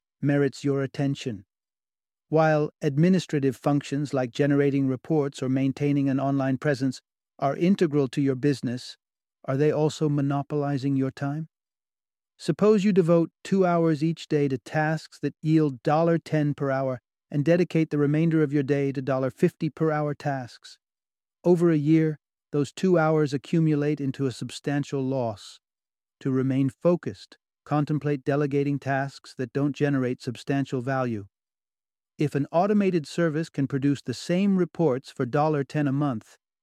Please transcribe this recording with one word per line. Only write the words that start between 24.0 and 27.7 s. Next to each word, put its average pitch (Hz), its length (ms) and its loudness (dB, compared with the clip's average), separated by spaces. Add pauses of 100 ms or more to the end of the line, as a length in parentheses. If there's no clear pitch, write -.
into 139 260 -2
a 120 60 -2
substantial 143 680 -6
loss. 127 560 -6 (600)
To 139 100 -4
remain 131 400 2
focused, - 680 -2 (260)
contemplate 147 600 -2